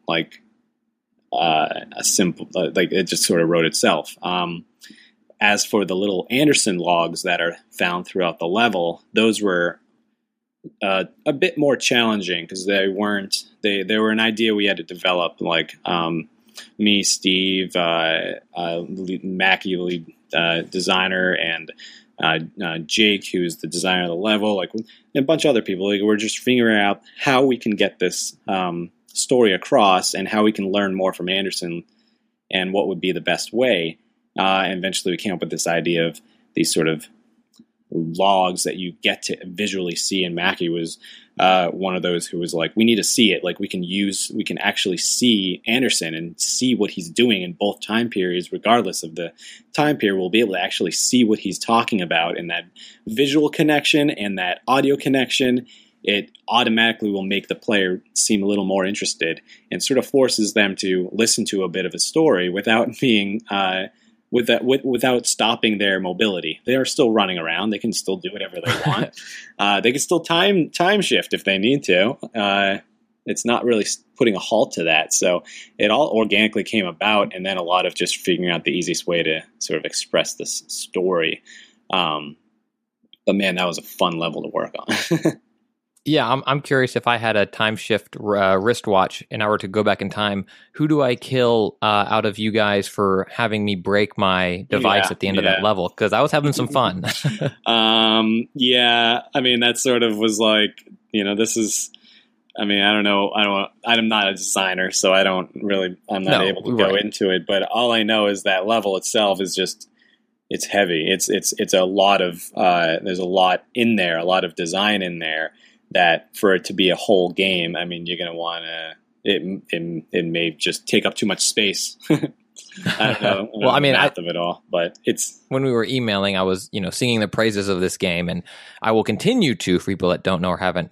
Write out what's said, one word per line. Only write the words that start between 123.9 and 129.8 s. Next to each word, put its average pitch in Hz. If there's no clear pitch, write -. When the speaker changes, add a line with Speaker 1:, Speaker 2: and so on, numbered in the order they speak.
Speaker 1:
the 110
math 139
Speaker 2:
I 90
Speaker 1:
of 85
it 85
all, 87
but 87
it's -
Speaker 2:
when 135
we 131
were 113
emailing, 101
I 95
was, 95
you 107
know, 87
singing 120
the 104
praises 101
of 92
this -
game, 87
and 90
I 113
will 110
continue 147
to, 90
for -